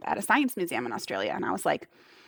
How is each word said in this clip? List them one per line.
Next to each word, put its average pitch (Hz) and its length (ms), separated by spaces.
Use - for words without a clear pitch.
at - 120
a 202 40
science 247 340
museum 131 300
in 117 80
Australia. 98 420
And - 80
I - 80
was 98 140
like, - 240